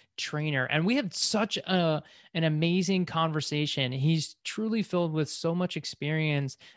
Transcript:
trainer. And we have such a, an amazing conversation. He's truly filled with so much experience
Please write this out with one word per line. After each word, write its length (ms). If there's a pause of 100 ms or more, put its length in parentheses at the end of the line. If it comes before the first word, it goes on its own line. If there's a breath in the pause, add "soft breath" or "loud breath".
(160 soft breath)
trainer. 500
And 200
we 120
have 140
such 460
a, 460 (320 loud breath)
an 80
amazing 640
conversation. 840
He's 520
truly 400
filled 280
with 160
so 280
much 200
experience 840 (180 loud breath)